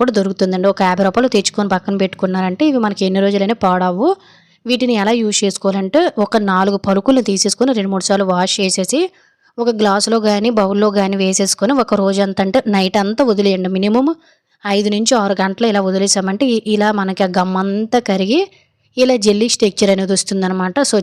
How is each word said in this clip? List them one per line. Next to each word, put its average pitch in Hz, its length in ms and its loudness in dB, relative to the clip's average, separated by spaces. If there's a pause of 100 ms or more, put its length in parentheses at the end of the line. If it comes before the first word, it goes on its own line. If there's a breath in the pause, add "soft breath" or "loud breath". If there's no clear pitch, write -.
కూడా 254 100 2
దొరుకుతుందండి. 190 560 0
ఒక 196 160 0
యాభై 185 220 2
రూపాయలు 240 240 2
తెచ్చుకొని 202 400 -2
పక్కన 190 280 -2
పెట్టుకున్నారంటే 185 720 -2
ఇవి 262 120 2
మనకి 208 260 -2
ఎన్ని 190 160 0
రోజులైనా 202 380 0
పాడవు. 185 480 0 (580 soft breath)
వీటిని 247 280 0
ఎలా 208 260 0
యూజ్ 214 200 -2
చేసుకోవాలంటే 196 600 -2 (240)
ఒక 214 200 0
నాలుగు 196 340 0
పలుకులు 196 500 2
తీసేసుకొని 208 460 0
రెండు 196 180 -2
మూడు 190 160 -2
సార్లు 196 220 2
వాష్ 180 280 0
చేసేసి 190 420 -2 (580 soft breath)
ఒక 233 120 0 (100)
గ్లాసులో 208 400 2
కానీ 208 380 0
బౌల్‌లో 202 340 2
కానీ 196 260 0
వేసేసుకొని 196 560 0
ఒక 240 220 0
రోజంతా 196 480 0
అంటే 190 240 0
నైట్ 190 300 0
అంతా 208 260 0
వదిలేయండి. 196 460 0
మినిమం 214 380 2 (560 soft breath)
ఐదు 202 260 0
నుంచి 214 260 0
ఆరు 202 240 0
గంటలు 190 280 -2
ఇలా 202 180 2
వదిలేసామంటే 190 600 -2
ఇ-, 233 260 -2
ఇలా 208 200 2
మనకి 190 320 -2
ఆ 190 80 0
గమ్ 185 260 0
అంతా 208 520 -2
కరిగి 196 320 0 (560 soft breath)
ఇలా 254 200 4
జెల్లీ 208 300 2 (140)
టెక్స్చర్ 196 320 2
అనేది 190 200 -2
వస్తుందన్నమాట. 185 680 -2
So 202 220 0